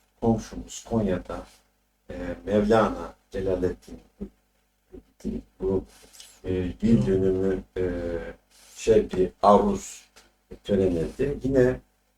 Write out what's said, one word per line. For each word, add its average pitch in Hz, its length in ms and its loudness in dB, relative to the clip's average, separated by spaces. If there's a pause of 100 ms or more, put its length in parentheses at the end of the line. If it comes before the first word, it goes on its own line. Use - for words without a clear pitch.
(200)
komşumuz - 640 -4
Konya'da, 90 640 -4 (640)
e, 87 40 -14 (320)
Mevlana 101 680 2 (160)
Celaleddin, 90 680 -4 (1600)
bu, 190 240 -2 (600)
e, 92 80 -4 (300)
yıl 107 240 4
dönümü, 95 560 0 (140)
e, 92 60 -2 (960)
şey 107 340 2
bir 92 200 0 (120)
aruz 101 640 4 (560)
töreninde 95 800 0
yine, 127 380 2 (380)